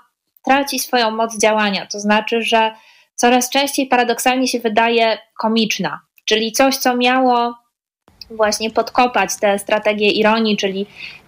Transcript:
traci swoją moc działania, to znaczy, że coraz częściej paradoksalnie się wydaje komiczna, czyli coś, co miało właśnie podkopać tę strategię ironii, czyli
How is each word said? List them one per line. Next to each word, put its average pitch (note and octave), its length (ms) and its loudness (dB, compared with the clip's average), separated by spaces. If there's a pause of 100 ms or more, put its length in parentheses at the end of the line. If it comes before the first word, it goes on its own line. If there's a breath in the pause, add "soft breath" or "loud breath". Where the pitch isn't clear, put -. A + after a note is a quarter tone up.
(440)
traci C4+ 340 0
swoją A#3+ 320 0
moc A3 280 -4
działania, G#3+ 480 0
to G#3 140 -12
znaczy, G#3+ 420 0
że A3 320 0 (420 loud breath)
coraz B3 340 2
częściej C#4 360 -2
paradoksalnie B3 640 0
się A#3+ 120 -2
wydaje A3+ 580 2 (200)
komiczna, G#3+ 640 -2 (240)
czyli A3 280 -2
coś, C4+ 240 2
co B3 200 0
miało B3 580 2 (760)
właśnie A3 400 -2
podkopać A#3 600 0 (100)
tę G3+ 180 2
strategię G#3+ 520 0
ironii, G#3+ 460 2
czyli G3 300 -4 (420 loud breath)